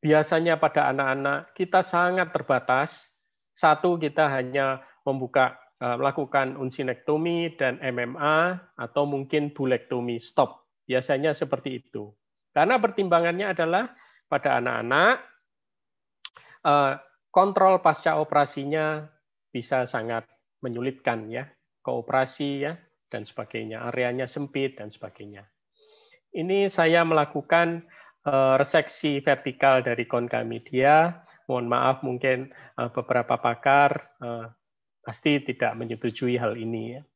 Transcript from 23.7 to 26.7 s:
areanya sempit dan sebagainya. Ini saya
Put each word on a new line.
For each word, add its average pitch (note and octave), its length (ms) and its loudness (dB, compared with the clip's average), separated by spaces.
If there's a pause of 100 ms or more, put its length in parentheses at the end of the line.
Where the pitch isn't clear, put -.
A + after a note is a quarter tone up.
areanya B2 400 -4
sempit C3+ 480 -6
dan G#2+ 160 -14
sebagainya. G#2 560 -18 (880)
Ini F#3+ 320 0
saya E3+ 400 4